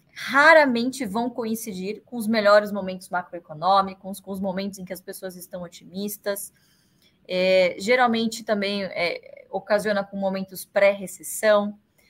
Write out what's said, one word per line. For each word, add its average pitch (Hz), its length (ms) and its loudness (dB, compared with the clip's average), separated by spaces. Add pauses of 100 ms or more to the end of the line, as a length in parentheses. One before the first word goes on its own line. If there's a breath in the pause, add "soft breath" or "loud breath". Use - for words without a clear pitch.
(120)
raramente 269 920 4
vão 233 240 -4
coincidir 220 760 -6
com - 100 -16
os 220 120 -4
melhores 208 440 6
momentos 185 380 -8
macroeconômicos, 185 1120 -2
com 190 100 -14
os 196 80 -8
momentos 196 400 -6
em 185 60 -12
que 190 80 -12
as 180 80 -14
pessoas 190 340 -14
estão 180 280 -16
otimistas. 196 920 -10 (720)
É, 185 500 2
geralmente 226 640 0
também, 202 420 -2
é, - 640 -6
ocasiona 202 520 -2
com 196 140 -12
momentos 190 480 -6
pré-recessão. 208 1120 0 (320)